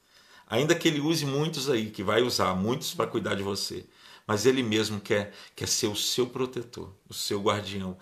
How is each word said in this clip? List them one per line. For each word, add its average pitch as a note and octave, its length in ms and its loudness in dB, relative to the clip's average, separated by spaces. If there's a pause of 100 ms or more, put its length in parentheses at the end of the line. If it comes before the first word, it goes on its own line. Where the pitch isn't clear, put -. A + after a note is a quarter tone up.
(480)
Ainda D3 260 2
que E3 140 2
ele D3 120 2
use D3+ 260 0
muitos C#3+ 420 0
aí, A2 220 2
que G#2+ 120 -8
vai G#2 200 4
usar G#2 320 2
muitos A2 400 -2
pra A2+ 120 0
cuidar G#2 280 -2
de G2 80 -2
você. G2 420 -4 (420)
Mas G#2+ 200 2
ele C3 160 6
mesmo G#2+ 380 0
quer, G#2 320 0 (220)
quer - 140 -6
ser - 200 0
o G#2 80 -2
seu - 300 0
protetor, B2 640 -8 (180)
o - 40 -16
seu - 300 -4
guardião, G2 600 -2